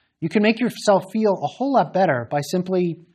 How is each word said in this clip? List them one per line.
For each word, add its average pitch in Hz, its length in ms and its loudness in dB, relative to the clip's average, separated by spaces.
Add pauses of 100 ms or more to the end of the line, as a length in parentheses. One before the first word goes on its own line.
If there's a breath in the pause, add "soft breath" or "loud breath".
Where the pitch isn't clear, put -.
(200)
you 160 80 -4
can 208 140 2
make 220 180 2
yourself 196 520 0
feel 214 200 2
a 175 160 -4
whole 269 260 -4
lot 185 180 2
better 151 380 0
by 147 100 -2
simply 180 600 -2 (140)